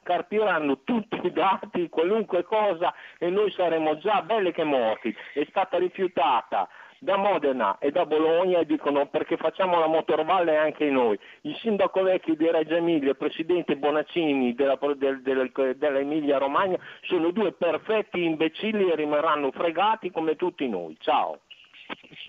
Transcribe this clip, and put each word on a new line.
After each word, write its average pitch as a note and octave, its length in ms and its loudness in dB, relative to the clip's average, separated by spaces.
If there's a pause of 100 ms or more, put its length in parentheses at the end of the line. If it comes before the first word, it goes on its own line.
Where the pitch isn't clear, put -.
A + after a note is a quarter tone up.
carpiranno F3 800 0
tutti A#3 360 -2
i F3 120 -2
dati, F#3 560 -2
qualunque F#3+ 560 0
cosa, F#3 500 0 (240)
e E3+ 100 -2
noi G3 220 0
saremo D#3+ 480 0
già G3 240 0
belle F3+ 300 0
che E3 100 -2
morti. C#3+ 200 2 (500)
È D3 160 -2
stata F3+ 300 -2
rifiutata F3 880 0 (300)
da F#3 180 -2
Modena C#3+ 600 2
e C#3+ 120 0
da F3 140 2
Bologna E3 540 2
e D#3+ 80 2
dicono: C#3+ 400 0
"Perché D3+ 320 -2
facciamo F3+ 400 0
la D#3+ 80 4
motorvalle D#3+ 720 2
anche D3+ 320 0
noi?" A#2+ 280 2 (240)
Il D3 140 -8
sindaco G3 460 0
vecchio F#3 320 2
di D#3+ 160 0
Reggio D#3+ 240 0
Emilia, E3+ 360 2
il C3 60 0
presidente D#3+ 600 -2
Bonaccini C#3+ 760 0
della, C3+ 240 2 (160)
del, C3+ 280 -2
del, C3 280 0 (280)
della C#3 220 0
Emilia C#3+ 360 0
Romagna, D#3+ 420 0 (260)
sono E3+ 260 0
due F#3 220 0
perfetti F3+ 680 -2
imbecilli E3+ 680 0
e D#3+ 60 0
rimarranno D3 560 0
fregati F3+ 580 -2
come D#3+ 260 -2
tutti E3+ 320 -4
noi. E2+ 320 -6
Ciao. F#2+ 380 0 (920)